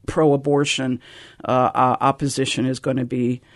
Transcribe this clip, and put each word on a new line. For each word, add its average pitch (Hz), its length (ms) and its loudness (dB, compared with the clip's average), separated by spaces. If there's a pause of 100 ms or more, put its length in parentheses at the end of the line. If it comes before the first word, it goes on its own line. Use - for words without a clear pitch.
(160)
pro-abortion, 143 840 2 (460)
uh, 127 280 2
uh, 127 280 2
opposition 135 640 -2
is 127 140 -2
gonna 131 260 -4
be 123 340 -2 (160)